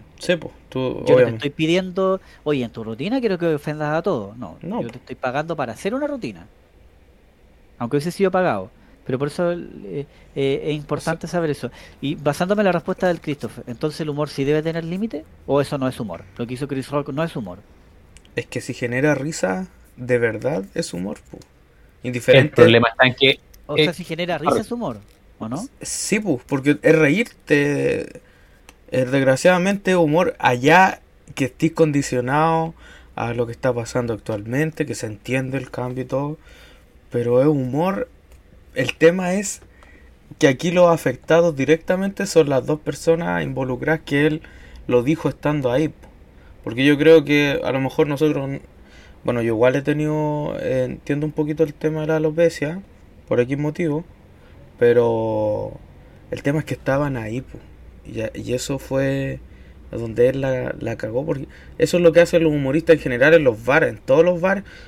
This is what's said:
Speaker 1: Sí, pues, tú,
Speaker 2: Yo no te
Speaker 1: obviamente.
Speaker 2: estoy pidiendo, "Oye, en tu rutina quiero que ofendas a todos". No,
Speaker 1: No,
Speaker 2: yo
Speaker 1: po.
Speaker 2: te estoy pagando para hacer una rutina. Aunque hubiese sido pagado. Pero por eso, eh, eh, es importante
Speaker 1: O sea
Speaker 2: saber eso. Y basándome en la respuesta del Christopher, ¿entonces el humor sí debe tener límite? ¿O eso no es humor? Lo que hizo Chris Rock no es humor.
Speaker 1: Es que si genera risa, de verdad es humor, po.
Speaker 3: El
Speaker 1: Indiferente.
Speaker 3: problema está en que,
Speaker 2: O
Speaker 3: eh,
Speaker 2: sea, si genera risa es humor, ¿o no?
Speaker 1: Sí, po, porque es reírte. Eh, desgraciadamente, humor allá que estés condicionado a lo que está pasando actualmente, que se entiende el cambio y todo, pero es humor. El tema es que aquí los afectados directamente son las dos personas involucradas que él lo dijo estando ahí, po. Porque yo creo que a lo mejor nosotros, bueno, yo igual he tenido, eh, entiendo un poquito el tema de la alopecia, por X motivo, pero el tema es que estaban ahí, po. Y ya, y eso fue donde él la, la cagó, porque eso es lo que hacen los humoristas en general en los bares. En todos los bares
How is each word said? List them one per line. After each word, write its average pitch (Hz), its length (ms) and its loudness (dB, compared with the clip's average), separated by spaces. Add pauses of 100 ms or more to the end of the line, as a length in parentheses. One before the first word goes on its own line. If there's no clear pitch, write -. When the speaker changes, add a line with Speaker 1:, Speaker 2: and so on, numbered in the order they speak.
(180)
Speaker 1:
Sí, 175 200 -2
pues, - 160 -12 (160)
tú, 127 100 -6
Speaker 2:
Yo 127 220 -4
no - 40 -10
te - 80 4
Speaker 1:
obviamente. 120 220 6
Speaker 2:
estoy 139 160 -6
pidiendo, 185 680 -2 (240)
"Oye, 143 180 0
en 117 80 -8
tu 113 120 -12
rutina 135 360 -4
quiero 202 180 -2
que 165 160 0
ofendas 151 400 -4
a 160 80 0
todos". 117 360 -4
No, 104 240 -14
Speaker 1:
No, 202 200 -8
Speaker 2:
yo 117 60 -6
Speaker 1:
po. 117 60 -14
Speaker 2:
te 127 60 -16
estoy - 180 -16
pagando 151 400 -4
para 120 160 -6
hacer 196 200 -8
una 285 140 -4
rutina. 220 400 -10 (1300)
Aunque 123 200 -4
hubiese 160 140 -4
sido 190 200 0
pagado. 156 400 0 (340)
Pero 127 140 -4
por 143 80 -2
eso, 175 240 -2
eh, 175 540 -10 (300)
eh, 139 300 -2
es 151 100 -2
importante 151 500 -6
Speaker 1:
O 165 40 -10
sea 180 100 -4
Speaker 2:
saber 165 100 0
eso. 135 200 -6 (300)
Y 139 160 -4
basándome 180 460 -2
en 208 40 2
la 185 60 4
respuesta 180 360 -2
del 170 140 0
Christopher, - 460 -8
¿entonces 135 340 -6
el 156 80 -6
humor 147 200 -4
sí 139 160 -4
debe 151 160 2
tener 165 240 -4
límite? 220 400 -6 (220)
¿O 135 140 2
eso 139 180 -4
no 131 80 -2
es 120 120 -6
humor? 92 240 -10 (140)
Lo 120 100 -6
que 123 60 -10
hizo 131 140 -8
Chris 135 220 -8
Rock 143 200 -4
no 143 140 -4
es 165 120 -6
humor. 95 240 -10 (760)
Speaker 1:
Es - 100 -6
que - 160 -8
si - 140 -10
genera 131 400 0
risa, 185 520 -4 (300)
de 123 220 0
verdad 117 440 -2 (120)
es - 180 -6
humor, 180 240 -8 (140)
po. - 60 -18 (640)
Speaker 3:
El 123 60 -8
Speaker 1:
Indiferente. 127 460 6
Speaker 3:
problema 117 340 8
está 131 180 4
en 120 80 0
que, - 240 4 (260)
Speaker 2:
O 147 120 -8
Speaker 3:
eh, 156 80 4
Speaker 2:
sea, 170 80 0
si 180 100 -12
genera 170 340 -4
risa 175 240 0
es 220 100 -8
humor, 185 280 -6 (400)
¿o 110 100 -8
no? 160 160 -8 (160)
Speaker 1:
Sí, - 380 -4
po, 175 260 -2
porque 143 340 0
es 160 160 6
reírte. 143 1300 0 (720)
Eh, 127 140 0
desgraciadamente, 180 880 2
humor 165 420 2
allá 147 640 4 (320)
que - 120 -2
estés 160 260 -2
condicionado 151 1040 0 (400)
a 117 180 -4
lo 117 140 -2
que 117 60 -10
está 123 200 -2
pasando 120 400 -4
actualmente, 117 720 -4
que 123 80 -6
se 117 140 -10
entiende 131 500 -6
el 127 140 -12
cambio 127 320 -6
y 123 40 -14
todo, 143 300 -4 (720)
pero 120 320 2
es 143 60 4
humor. 151 600 -2 (680)
El - 200 -2
tema 180 380 4
es 202 280 -6 (760)
que 151 100 4
aquí 139 240 0
los 175 220 6
afectados 160 600 2
directamente 185 720 0
son 156 220 4
las 127 180 0
dos 151 120 0
personas 170 640 -2
involucradas 135 600 -4
que 143 220 2
él 156 140 -4 (460)
lo 123 140 4
dijo 147 260 0
estando 147 440 -2
ahí, 147 180 0
po. - 180 -20 (560)
Porque 120 220 -2
yo 147 120 6
creo 151 280 6
que 143 380 2
a 117 80 -2
lo 131 100 -2
mejor 147 260 0
nosotros, 147 400 -2 (760)
bueno, 120 180 -2
yo 113 140 0
igual 123 200 4
he 139 60 -2
tenido, 151 800 -2
eh, 127 240 -2
entiendo 143 420 -4
un 151 60 -4
poquito 151 320 -2
el 151 100 -2
tema 156 280 -4
de 151 60 -6
la 160 100 2
alopecia, 160 640 -2 (460)
por 120 120 0
X 127 180 0
motivo, 151 480 -4 (760)
pero 113 920 0 (580)
el - 100 -8
tema 147 180 -2
es 143 60 -6
que - 80 -6
estaban 139 440 -2
ahí, 110 240 -6
po. - 180 -16 (460)
Y - 80 -16
ya, 110 200 -6
y 113 200 -6
eso 135 260 -4
fue 135 600 -2 (520)
donde 117 380 2
él 135 120 -2
la, 127 380 -4
la 113 160 -6
cagó, 113 300 -6
porque 143 220 -4 (300)
eso - 200 2
es 175 60 4
lo 165 100 8
que 170 80 8
hacen 170 220 4
los 156 100 4
humoristas 147 420 2
en 147 60 0
general 135 320 4
en 160 100 8
los 117 220 0
bares. 143 240 2
En 110 80 -10
todos 143 260 4
los 180 180 2
bares 190 220 0 (240)